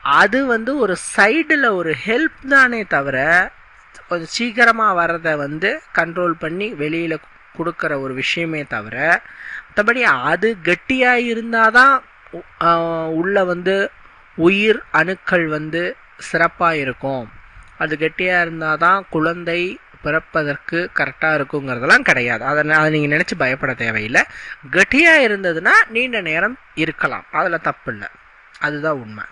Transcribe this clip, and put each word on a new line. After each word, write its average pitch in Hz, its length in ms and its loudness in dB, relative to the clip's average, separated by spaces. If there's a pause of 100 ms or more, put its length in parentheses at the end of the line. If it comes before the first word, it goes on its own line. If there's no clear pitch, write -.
அது 196 440 2
வந்து 240 320 -2
ஒரு 196 180 0 (200)
சைடுல 285 540 2
ஒரு 170 260 -2 (100)
ஹெல்ப் 269 440 -2
தானே 247 340 4
தவிர, 151 680 0 (560)
கொஞ்சம் 165 200 -6
சீக்கிரமா 226 720 2
வர்றத 165 400 0
வந்து 160 440 -4 (140)
கண்ட்ரோல் 170 360 0
பண்ணி 175 420 -6
வெளியில 160 440 -4 (400)
கொடுக்கற 160 420 -6
ஒரு 131 140 -8
விஷயமே 160 500 -4
தவிர, 127 580 -4 (480)
மத்தபடி 233 320 -2
அது 175 640 0
கெட்டியா 247 500 0
இருந்தாதான் 233 840 4 (320)
உ-, - 320 -12
ஆ, 165 440 0
உள்ள 185 360 0
வந்து 180 480 0 (440)
உயிர் 202 560 2
அணுக்கள் 170 560 0
வந்து 156 480 -4 (360)
சிறப்பா 170 400 2
இருக்கும். 135 600 -6 (460)
அது 156 180 -4
கெட்டியா 175 480 0
இருந்தாதான் 165 680 0
குழந்தை 175 680 -2 (220)
பிறப்பதற்கு 156 960 -4
கரெக்டா 135 260 -2
இருக்குங்கிறதெல்லாம் 143 800 0
கிடையாது. 120 440 0
அதை 147 180 0
ந-, 156 100 2
அதை 156 180 4
நீங்க 147 240 0
நினைச்சு 175 220 -2
பயப்பட 135 360 -2
தேவையில்லை. 196 500 -2 (480)
கெட்டியா 294 480 4
இருந்ததுன்னா 196 520 0 (160)
நீண்ட 233 340 -4
நேரம் 175 360 -2 (160)
இருக்கலாம், 151 580 -4
அதுல 170 260 -2
தப்பு 147 340 -6
இல்ல. 101 200 -12 (480)
அதுதான் 147 340 -2
உண்மை. 107 380 -10